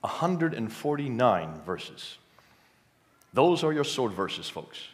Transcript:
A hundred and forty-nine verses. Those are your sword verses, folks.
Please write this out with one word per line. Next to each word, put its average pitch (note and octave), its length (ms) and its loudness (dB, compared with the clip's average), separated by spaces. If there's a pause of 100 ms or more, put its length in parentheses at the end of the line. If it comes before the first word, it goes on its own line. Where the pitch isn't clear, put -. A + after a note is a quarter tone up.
A - 20 -2
hundred E3 460 0
and A2 180 -4
forty-nine A#2 920 0
verses. - 540 -10 (1120)
Those E3 320 6
are D#3 80 2
your D3 120 2
sword B2+ 280 0
verses, F2+ 380 -4
folks. - 300 -12 (140)